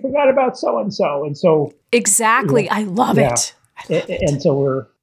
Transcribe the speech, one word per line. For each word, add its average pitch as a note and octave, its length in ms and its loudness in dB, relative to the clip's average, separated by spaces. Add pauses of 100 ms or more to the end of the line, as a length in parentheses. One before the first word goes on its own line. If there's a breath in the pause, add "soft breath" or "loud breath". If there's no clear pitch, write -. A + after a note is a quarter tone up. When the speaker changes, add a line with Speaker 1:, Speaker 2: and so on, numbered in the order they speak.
Speaker 1:
forgot C#4 260 0
about C4 300 0
so-and-so." F#3+ 640 -2
And D3 140 -8
so D#3 340 2 (200)
Speaker 2:
Exactly. A3+ 720 2
Speaker 1:
Yeah. - 80 -2
Speaker 2:
I G#3 80 -2
love G#3 340 0
Speaker 1:
Yeah. B2 160 4
Speaker 2:
it. - 220 -4 (240)
I - 160 -8
love F3 160 -2
Speaker 1:
A-, - 20 -8
Speaker 2:
it. F3 180 -2
Speaker 1:
and C#3 120 -2
so D3+ 120 2
we're, C3+ 320 -2 (160)